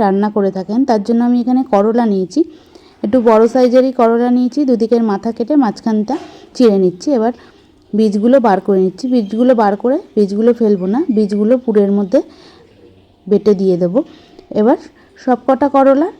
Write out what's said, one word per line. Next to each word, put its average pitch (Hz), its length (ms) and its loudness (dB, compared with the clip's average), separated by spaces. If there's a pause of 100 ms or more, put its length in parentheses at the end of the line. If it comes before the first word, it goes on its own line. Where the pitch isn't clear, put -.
রান্না 202 340 0
করে 196 160 0
থাকেন। 190 340 -4
তার 220 220 0
জন্য 233 220 0
আমি 247 140 0
এখানে 254 180 0 (120)
করলা 220 320 0
নিয়েছি, 196 360 -2 (600)
একটু 214 140 -2 (120)
বড় 220 140 4 (100)
সাইজেরই 254 460 2
করলা 233 380 0
নিয়েছি। 247 280 -2
দুদিকের 233 380 0
মাথা 202 280 -4
কেটে 233 220 -6 (100)
মাঝখানটা 214 520 -2 (380)
চিড়ে 220 300 2
নিচ্ছি। 180 240 -4 (100)
এবার 226 160 -2 (600)
বীজগুলো 214 440 2 (100)
বার 190 180 2
করে 196 200 0
নিচ্ছি। 190 280 -6
বীজগুলো 233 380 0 (100)
বার 202 120 2 (100)
করে, 262 140 0 (160)
বীজগুলো 208 460 0
ফেলবো 208 340 0
না, 247 60 -2 (160)
বীজগুলো 208 380 0 (100)
পুরের 202 280 0
মধ্যে 202 280 0 (1080)
বেটে 202 320 0
দিয়ে 190 180 0
দেবো। 180 220 -2 (600)
এবার 226 180 2 (400)
সব 247 280 -2
কটা 262 240 0
করলার 277 500 2